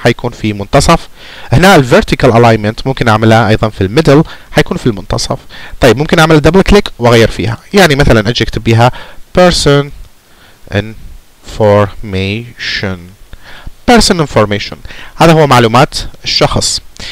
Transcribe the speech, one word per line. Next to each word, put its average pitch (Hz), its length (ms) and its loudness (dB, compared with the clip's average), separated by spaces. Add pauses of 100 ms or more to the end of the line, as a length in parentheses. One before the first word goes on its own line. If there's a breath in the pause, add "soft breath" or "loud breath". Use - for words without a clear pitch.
حيكون 120 280 -2
في 107 220 -6
منتصف. 135 540 0 (440 loud breath)
هنا 180 240 4
الفيرتيكال 139 640 2
الاينمنت 113 500 0
ممكن 131 200 -4
اعملها 110 420 2
ايضا 110 200 0
في - 120 -8
الميدل، 143 420 2 (280 loud breath)
حيكون 165 260 -2
في - 100 -6
المنتصف. 113 500 -4 (420 loud breath)
طيب، 113 180 4
ممكن 156 220 0
اعمل 160 200 4
دبل 160 220 4
كليك 202 280 2 (100)
واغير 117 320 2
فيها، 110 260 -6 (160)
يعني 175 220 2
مثلًا 117 340 2
اجي 120 140 -2
اكتب - 200 -6
بيها 113 280 2 (480 loud breath)
person 147 460 2 (880 soft breath)
information. 104 2250 -4 (920 loud breath)
person 226 220 4
information 107 600 -2 (400 loud breath)
هذا 165 160 4
هو 156 160 4
معلومات 123 480 2 (280)
الشخص. - 580 -4 (300 loud breath)